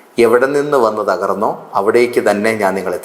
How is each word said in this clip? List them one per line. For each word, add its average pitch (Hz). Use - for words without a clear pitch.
എവിടെ 123
നിന്ന് 143
വന്ന് 107
തകർന്നോ 98
അവിടേക്ക് 120
തന്നെ 104
ഞാൻ 95
നിങ്ങളെ 92